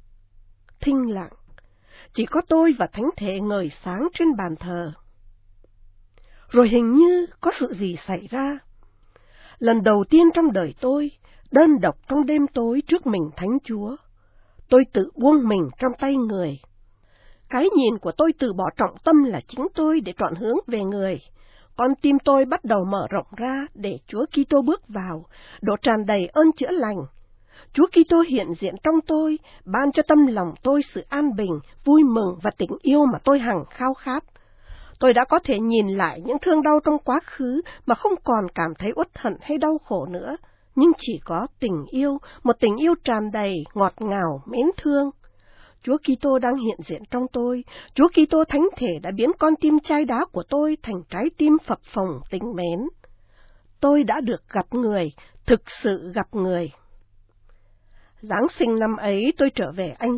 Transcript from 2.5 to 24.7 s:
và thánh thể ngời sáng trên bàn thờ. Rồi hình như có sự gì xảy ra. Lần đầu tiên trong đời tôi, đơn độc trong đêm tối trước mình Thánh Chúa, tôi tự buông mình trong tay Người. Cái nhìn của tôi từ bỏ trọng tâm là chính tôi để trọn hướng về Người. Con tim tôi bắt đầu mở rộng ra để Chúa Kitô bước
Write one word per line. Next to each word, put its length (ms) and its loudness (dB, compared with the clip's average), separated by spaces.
và 80 -2
thánh 300 -6
thể 220 -6
ngời 320 -4
sáng 300 -6
trên 140 0
bàn 180 -6
thờ. 360 -8
Rồi 200 4
hình 220 2
như 340 6
có 180 0
sự 140 -4
gì 220 -6
xảy 340 -8
ra. 300 -6
Lần 240 2
đầu 260 4
tiên 240 8
trong 200 2
đời 280 -4
tôi, 300 -2
đơn 300 6
độc 140 0
trong 180 0
đêm 220 2
tối 400 -2
trước 200 0
mình 280 -2
Thánh 280 -4
Chúa, 320 -8
tôi 140 8
tự 220 0
buông 320 4
mình 220 0
trong 200 -2
tay 160 -2
Người. 440 -4
Cái 260 0
nhìn 220 2
của 200 -6
tôi 220 2
từ 140 -2
bỏ 120 -4
trọng 260 -2
tâm 200 6
là 240 -2
chính 280 -8
tôi 260 0
để 160 -8
trọn 180 -4
hướng 220 -4
về 160 -6
Người. 360 -4
Con 140 0
tim 240 4
tôi 200 4
bắt 200 -6
đầu 260 0
mở 180 -4
rộng 180 -6
ra 360 -6
để 240 -10
Chúa 180 -6
Kitô 360 0
bước 260 -2